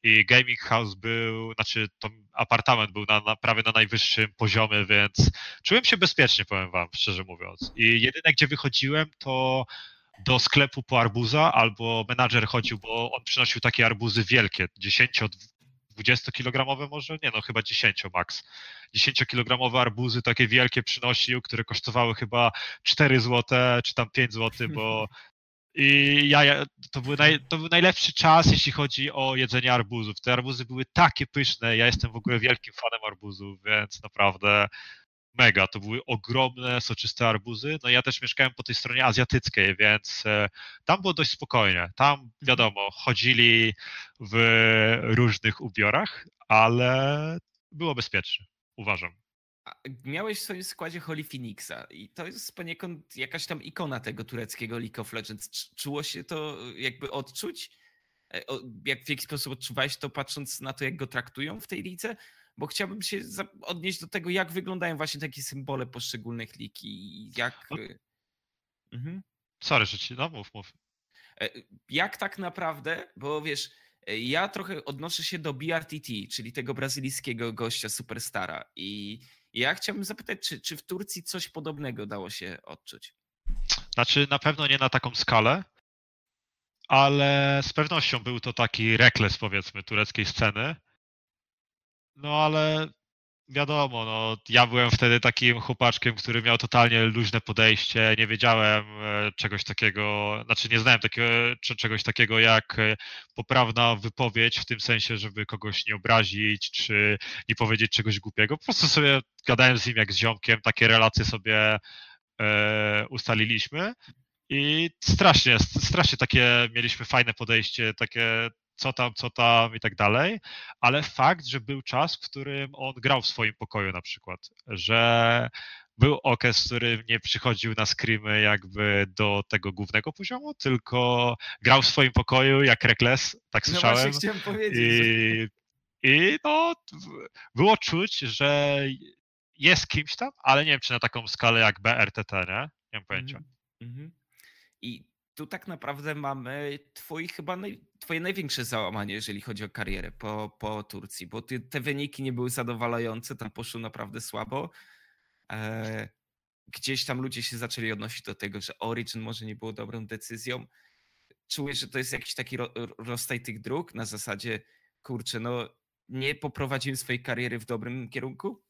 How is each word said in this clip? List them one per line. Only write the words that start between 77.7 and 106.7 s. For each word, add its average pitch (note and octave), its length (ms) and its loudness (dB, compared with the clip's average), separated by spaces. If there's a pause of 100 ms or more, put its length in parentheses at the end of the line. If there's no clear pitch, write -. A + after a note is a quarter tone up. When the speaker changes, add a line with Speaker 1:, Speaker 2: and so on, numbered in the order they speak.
Speaker 2:
superstara G2 760 -8 (120)
i G#2 440 -12 (320)
ja C3 220 0
chciałbym G3 300 -6
zapytać, - 440 -10
czy, D3+ 120 -8
czy - 160 -10
w - 100 -20
Turcji F#3 360 -10
coś - 260 -10
podobnego C#3+ 580 -10
dało G2+ 240 -10
się F2+ 320 -12
odczuć? - 520 -20 (800)
Speaker 1:
Znaczy, C#3+ 360 2
na C#3 80 0
pewno D3+ 280 0
nie C#3 120 2
na C3 100 2
taką B2 260 -2
skalę, A2 500 2 (1200)
ale C#3 760 4
z - 100 -6
pewnością D3 460 0
był A#2+ 220 -6
to A#2+ 120 -8
taki A2 440 0
rekles, A2+ 420 4
powiedzmy, G2 440 -6
tureckiej G#2+ 420 -4
sceny. A2+ 520 -2 (1400)
No D3 280 2
ale D#3 440 2 (600)
wiadomo, C#3 560 0
no, A2 320 -2 (120)
ja A#2+ 180 8
byłem A#2+ 240 4
wtedy A#2+ 300 4
takim A#2+ 400 2
chłopaczkiem, A#2+ 540 0
który A#2 280 -4
miał A#2 160 2
totalnie A#2 440 4
luźne A2 380 2
podejście, A2 800 2
nie A2 80 2
wiedziałem, G#2+ 580 2 (180)
e, G#2 340 -2
czegoś G#2 280 -4
takiego, G#2 720 -2 (100)
znaczy A2+ 220 -2
nie A#2 100 2
znałem A#2 220 4
takiego, A#2 260 0 (360)
czy A#2+ 140 -4
czegoś A2 260 -2
takiego A2+ 360 2
jak, A2+ 400 4
e, G#2+ 180 2 (380)
poprawna A#2 600 2
wypowiedź, A2+ 640 0
w - 60 -4
tym A2+ 160 -8
sensie, A2+ 360 -2
żeby G#2 300 -8
kogoś - 400 -6
nie G#2+ 80 -4
obrazić, G#2 760 2